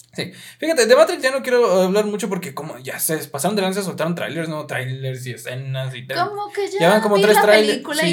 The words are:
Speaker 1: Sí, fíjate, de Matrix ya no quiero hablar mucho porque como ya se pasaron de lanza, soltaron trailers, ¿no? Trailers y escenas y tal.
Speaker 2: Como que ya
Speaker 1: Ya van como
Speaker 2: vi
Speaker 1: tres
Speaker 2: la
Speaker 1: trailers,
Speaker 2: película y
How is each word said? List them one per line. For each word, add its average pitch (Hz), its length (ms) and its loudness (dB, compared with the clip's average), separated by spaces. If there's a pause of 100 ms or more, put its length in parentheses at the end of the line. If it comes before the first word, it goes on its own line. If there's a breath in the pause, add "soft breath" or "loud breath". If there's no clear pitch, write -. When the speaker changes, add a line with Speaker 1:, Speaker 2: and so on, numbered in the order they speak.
(140)
Speaker 1:
Sí, 151 160 -8 (280 loud breath)
fíjate, 302 260 2
de 220 100 6
Matrix 320 280 4
ya 262 80 0
no 269 120 -2
quiero 220 420 4
hablar 196 200 2
mucho 208 240 -4
porque 180 240 -6
como 147 260 -12
ya 131 200 -10
se 160 180 -2 (120)
pasaron 202 280 -2
de 196 60 0
lanza, 190 200 -2
soltaron 160 320 -4
trailers, 156 360 -6
¿no? 151 160 -8
Trailers 131 600 -6
y 123 60 -8
escenas 131 640 -8
y 123 120 -12
tal. 339 220 -2
Speaker 2:
Como 415 240 -8
que 392 180 -4
ya 392 100 -4
Speaker 1:
Ya - 100 6
van 214 100 6
como 214 160 2
Speaker 2:
vi 196 60 4
Speaker 1:
tres 208 140 6
Speaker 2:
la 202 60 6
Speaker 1:
trailers, 208 300 6
Speaker 2:
película - 340 -2
y 175 60 2